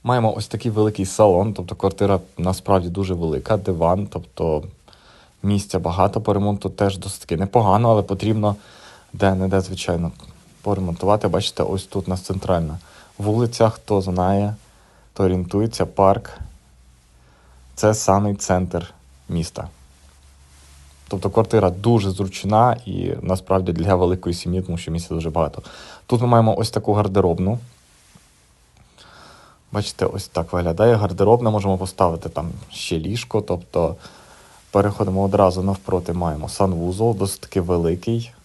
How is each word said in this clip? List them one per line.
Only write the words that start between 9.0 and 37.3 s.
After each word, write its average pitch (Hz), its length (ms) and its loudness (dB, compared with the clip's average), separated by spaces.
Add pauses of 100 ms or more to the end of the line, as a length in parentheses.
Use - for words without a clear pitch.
де-не-де, 95 480 2
звичайно, 87 520 -4 (500)
поремонтувати. 98 680 0
Бачите, - 340 -2
ось - 220 -2
тут 92 240 -6
у - 20 -4
нас 90 100 -2
центральна 87 580 -2 (400)
вулиця, 113 500 2
хто 104 320 0
знає, 95 540 0 (580)
хто 101 120 -2
орієнтується, 92 600 0
парк. - 440 2 (1400)
Це 107 200 2
самий 101 400 2
центр 90 600 -2 (340)
міста. - 400 -6 (1400)
Тобто 95 220 -4
квартира 107 400 4
дуже 101 400 2
зручна 104 680 2 (100)
і 90 260 -4 (100)
насправді 92 500 0
для 85 220 2
великої 90 400 0
сім'ї, 90 280 -4
тому 87 160 -6
що - 120 -10
місця 85 240 -6
дуже 80 160 -4
багато. 78 320 -2 (440)
Тут 117 140 2
ми 123 60 2
маємо 113 320 4
ось 110 120 -2
таку 110 220 -2
гардеробну. 95 680 2 (2250)
Бачите, 101 340 -2
ось - 220 -6
так - 240 -6
виглядає 90 420 4
гардеробна. 104 560 2
Можемо 98 280 0
поставити 90 500 0
там 82 220 -6 (220)
ще - 260 -6
ліжко, 107 420 -4
тобто 87 560 -2 (720)
переходимо 98 520 2
одразу 95 400 4
навпроти, 92 500 -2
маємо 85 360 -4
санвузол, 95 680 0
досить 98 240 -4